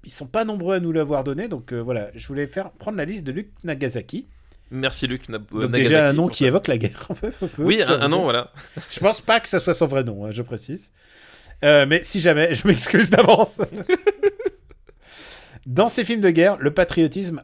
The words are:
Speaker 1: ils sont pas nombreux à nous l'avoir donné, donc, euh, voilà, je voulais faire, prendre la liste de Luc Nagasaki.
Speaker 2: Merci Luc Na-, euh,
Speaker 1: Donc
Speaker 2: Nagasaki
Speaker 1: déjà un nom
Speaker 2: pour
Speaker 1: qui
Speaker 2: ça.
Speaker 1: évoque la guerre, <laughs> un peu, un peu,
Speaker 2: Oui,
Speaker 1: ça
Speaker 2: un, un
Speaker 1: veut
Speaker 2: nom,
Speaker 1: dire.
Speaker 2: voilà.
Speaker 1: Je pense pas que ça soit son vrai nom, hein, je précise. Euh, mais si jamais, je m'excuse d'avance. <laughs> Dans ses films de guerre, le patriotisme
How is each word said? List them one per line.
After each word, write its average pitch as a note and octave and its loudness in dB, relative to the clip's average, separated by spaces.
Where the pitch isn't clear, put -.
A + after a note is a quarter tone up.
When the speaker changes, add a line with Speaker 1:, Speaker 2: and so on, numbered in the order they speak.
Speaker 1:
ils - -18
sont - -12
pas A3 -4
nombreux G3 -4
à F#3 -2
nous E3+ -4
l'avoir D3 0
donné, C#3+ -6
donc, B2+ -10
euh, B2 -6
voilà, A#2 -6
je A2+ -18
voulais C#3+ -6
faire, F#3 -8
prendre G#3+ -10
la D3+ -4
liste F#3 -10
de C3 -8
Luc G3+ -10
Nagasaki. C#3 -8
Speaker 2:
Merci C3 -4
Luc B2 -6
Na-, A2+ -10
euh, G#2 -8
Speaker 1:
Donc A#2+ -2
Speaker 2:
Nagasaki B2 2
Speaker 1:
déjà D3+ 6
un C#3 4
nom D3+ 2
Speaker 2:
pour - -2
Speaker 1:
qui - -10
Speaker 2:
ça. C3+ 4
Speaker 1:
évoque E3+ 2
la B2+ 0
guerre, - -6
<laughs> - -14
un F#3 -6
peu, G#3 -8
un F#3+ -6
peu, - -8
Speaker 2:
Oui, F#3+ 2
Speaker 1:
ça C3 2
Speaker 2:
un, C#3+ 2
un - -2
Speaker 1:
veut C#3+ 0
Speaker 2:
nom, D#3+ 2
Speaker 1:
dire. F#3 0
Speaker 2:
voilà. B2 -4
Speaker 1:
Je - -10
pense G3+ 0
pas A3+ 2
que A3+ -6
ça F3+ 0
soit E3+ 0
son E3 0
vrai C3+ -2
nom, G#2 -8
hein, G#2+ -10
je A2+ -8
précise. B2 -12
Euh, D3 8
mais E3+ 2
si - -4
jamais, D#3+ 4
je B2+ -2
m'excuse G3+ 4
d'avance. G#3+ 6
<laughs> - -16
Dans D3+ 2
ses A#3 -2
films A3+ -2
de F#3+ 4
guerre, F3 4
le D3+ 0
patriotisme E3+ -2